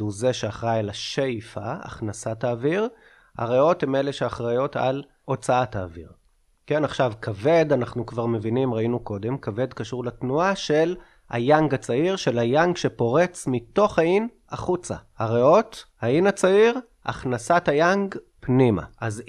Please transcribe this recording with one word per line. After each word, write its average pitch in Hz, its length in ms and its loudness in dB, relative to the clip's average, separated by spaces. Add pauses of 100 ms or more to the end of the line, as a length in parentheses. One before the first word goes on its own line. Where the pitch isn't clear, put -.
הוא 104 120 -4
זה 117 200 0
שאחראי 113 460 -2
על 104 100 -2
השאיפה, 113 960 -6
הכנסת 110 600 -8
האוויר, 143 440 0 (500)
הריאות 131 440 2
הם 135 120 0
אלה 139 180 0
שאחראיות 123 640 -2
על 135 260 -2 (220)
הוצאת 127 520 0
האוויר. 85 320 -10 (580)
כן, 147 180 0
עכשיו, 131 280 0 (100)
כבד, 143 500 2
אנחנו 123 340 -2
כבר 117 200 -4
מבינים, 117 480 0
ראינו 117 260 0
קודם, 113 380 -6
כבד 123 340 -4
קשור 123 320 -8
לתנועה 135 520 -2
של 165 400 0 (340)
היאנג 143 440 2
הצעיר, 151 420 -2
של 123 220 -2
היאנג 147 380 2
שפורץ 139 720 0
מתוך 180 520 0
האין 185 300 4 (220)
החוצה. 180 460 -4 (220)
הריאות, 127 640 4 (160)
האין 139 260 2
הצעיר, 202 520 4 (260)
הכנסת 135 640 0
היאנג 180 480 2 (240)
פנימה. 123 420 4 (180)
אז 110 280 -6